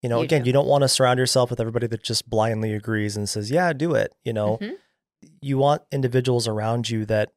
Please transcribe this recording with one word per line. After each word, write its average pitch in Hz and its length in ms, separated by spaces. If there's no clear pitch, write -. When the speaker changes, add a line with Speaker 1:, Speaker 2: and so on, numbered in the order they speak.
Speaker 1:
You 123 80
know, 117 80
Speaker 2:
You 120 60
Speaker 1:
again, 143 180
Speaker 2:
do. 123 60
Speaker 1:
you 127 40
don't 139 160
wanna 139 200
surround 127 300
yourself 127 320
with 120 80
everybody 113 300
that 110 140
just - 260
blindly 110 460
agrees 104 420
and 104 120
says, 107 220
"Yeah, 170 220
do 151 220
it." 107 280
You 117 120
know, 107 240
Speaker 2:
Mm-hmm. 220 160
Speaker 1:
you 139 180
want 143 320
individuals 123 560
around 110 440
you 110 160
that 107 300